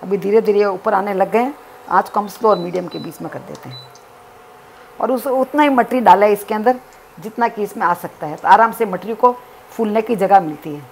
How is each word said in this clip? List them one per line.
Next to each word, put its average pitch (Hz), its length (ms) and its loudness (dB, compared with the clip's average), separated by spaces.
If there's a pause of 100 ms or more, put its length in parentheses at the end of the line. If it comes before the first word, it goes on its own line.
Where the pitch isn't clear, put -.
अभी 185 160 -4
धीरे 202 220 2
धीरे 202 180 2
ये 208 80 4
ऊपर 202 280 -2
आने 196 200 0
लग 190 180 2
गए 214 60 4
हैं, 262 160 0 (360)
आंच 196 180 2
को - 120 -2
हम 208 80 -6
स्लो 220 220 0
और 196 80 4
medium 175 300 -6
के - 100 -12
बीच - 240 -14
में 160 100 -10
कर 139 80 -12
देते 147 280 -16
हैं 127 100 -16 (1200)
और 240 120 0
उस, 247 140 -4
उतना 262 360 0
ही 294 80 4
मटरी 247 300 0
डाला 202 260 6
है 214 60 4
इसके 208 220 -4
अंदर 226 240 2 (400)
जितना 220 300 -4
कि 214 140 -6
इसमें 202 240 -4
आ 175 80 2
सकता - 320 -12
है, 151 100 -8
तो - 120 -4
आराम 214 240 6
से 220 140 -2
मटरी 185 280 -6
को 247 180 4 (400)
फूलने 220 300 -2
की 220 140 -2
जगह 190 240 4
मिलती 156 340 -8
है। 147 180 -14